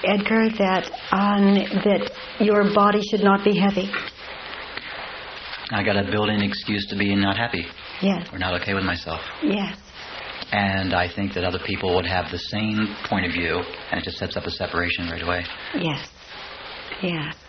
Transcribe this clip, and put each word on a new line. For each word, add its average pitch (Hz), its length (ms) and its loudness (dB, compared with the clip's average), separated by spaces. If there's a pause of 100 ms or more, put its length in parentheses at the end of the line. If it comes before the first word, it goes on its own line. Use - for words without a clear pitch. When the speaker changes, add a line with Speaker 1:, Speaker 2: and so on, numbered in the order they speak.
Speaker 1:
Edgar, 208 440 4 (100)
that, 185 320 2 (220)
um, 202 420 6 (300)
that 202 260 4 (300)
your 208 340 6
body 208 280 6
should 202 200 0
not 202 220 6
be 208 120 6
heavy? 190 340 2 (1800)
Speaker 2:
I 104 140 0
got 104 120 2
a 101 140 2
built-in 107 320 2
excuse 101 460 -2
to 101 80 -6
be 101 180 2
not 98 220 4
happy. 104 280 -2 (380)
Speaker 1:
Yes. 185 300 0
Speaker 2:
Or 90 60 -10
not 90 240 -2
okay 98 120 -2
with 95 100 0
myself. 82 360 -4 (220)
Speaker 1:
Yes. 202 360 0 (720)
Speaker 2:
And 95 420 2
I 90 220 2
think 98 200 -2
that 90 100 -2
other 90 200 0
people 92 300 0
would 90 100 4
have 90 260 0
the 87 80 -6
same 107 560 -2 (100)
point 92 200 0
of 87 80 -2
view, 85 300 0 (280)
and 85 100 -2
it 80 40 -8
just - 140 -8
sets 90 180 -6
up - 80 -4
a - 60 -4
separation 87 580 -2
right 82 140 -6
away. 87 220 -2 (340)
Speaker 1:
Yes. 156 280 -2 (960)
Yes. 160 340 -4 (140)